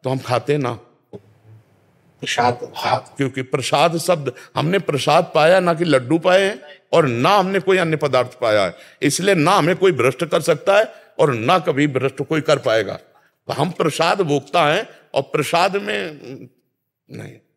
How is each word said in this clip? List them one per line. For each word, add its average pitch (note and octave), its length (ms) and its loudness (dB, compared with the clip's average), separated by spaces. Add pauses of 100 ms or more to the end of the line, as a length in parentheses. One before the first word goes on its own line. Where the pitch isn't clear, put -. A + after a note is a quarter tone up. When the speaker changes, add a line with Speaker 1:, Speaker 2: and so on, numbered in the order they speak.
Speaker 1:
तो C3 60 -4
हम C3 80 -2
खाते B2 400 -2
ना। C3 140 -2 (1500)
Speaker 2:
प्रसाद। - 540 -2
Speaker 1:
हाँ, - 420 -4
क्योंकि C3 240 -4
प्रसाद D3 560 0
शब्द, D#3 360 -2 (220)
हमने D#3+ 240 0
प्रसाद D#3 560 0
पाया E3 240 4
ना F3+ 140 0
कि E3 120 -2
लड्डू C#3+ 340 2
पाए F3+ 220 4
हैं, G3+ 200 -2 (320)
और D#3+ 140 4
ना B2 220 0
हमने G3 300 2
कोई F#3 180 0
अन्य E3 200 0
पदार्थ B2+ 420 -2
पाया G#2+ 260 2
है, E2+ 100 -6 (260)
इसलिए F3 340 2
ना D#3+ 160 2
हमें F3+ 240 2
कोई F3+ 160 2
भ्रष्ट C3 340 0
कर E3 160 -2
सकता D#3 360 0
है A3 160 0 (260)
और D3 140 2
ना B2 260 0
कभी D3 280 -2
भ्रष्ट C3 340 -4
कोई D#3+ 200 -4
कर C#3+ 180 0
पाएगा। A2 340 0 (540)
तो - 60 -6
हम D#3 180 -2
प्रसाद E3 500 0
भोक्ता D3 520 0
हैं G#3 140 -4 (260)
और C#3 80 0
प्रसाद E3+ 560 -2
में G3+ 420 -8 (880)
नहीं A2 240 -16 (240)